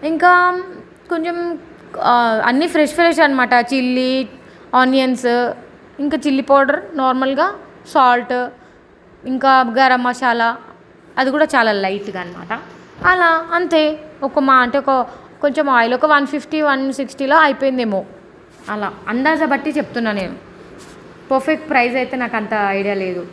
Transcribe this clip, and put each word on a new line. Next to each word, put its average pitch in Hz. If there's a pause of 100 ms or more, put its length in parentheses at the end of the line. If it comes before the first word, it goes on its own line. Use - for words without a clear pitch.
ఇంకా 339 (800)
కొంచెం, 339 (720)
ఆ, - (380)
అన్నీ 285
ఫ్రెష్ 302
ఫ్రెష్ 339
అనమాట. 254 (200)
చిల్లీ, 254 (540)
ఆనియన్స్, 254 (720)
ఇంకా 294
చిల్లీ 269
పౌడర్, 277 (220)
నార్మల్గా 269 (460)
సాల్ట్, 247 (960)
ఇంకా 262 (240)
గరం 254
మసాలా, 233 (680)
అది 262
కూడా 302
చాలా 226
లైట్గా 196
అనమాట. 175 (520)
అలా 359 (280)
అంతే, 330 (420)
ఒక 269
మా 269
అంటే 240
ఒక 277 (480)
కొంచెం 285
ఆయిల్ 233
ఒక 302
వన్ 285
ఫిఫ్టీ, 302
వన్ 269 (160)
సిక్స్టీలో 277 (100)
అయిపోయిందేమో. 254 (680)
అలా 208 (160)
అందాజ 285 (100)
బట్టి 294
చెప్తున్నా 233
నేను, 196 (960)
పర్ఫెక్ట్ 302
ప్రైస్ 240
అయితే 254
నాకు 240
అంత 214 (260)
ఐడియా 202 (100)
లేదు. 180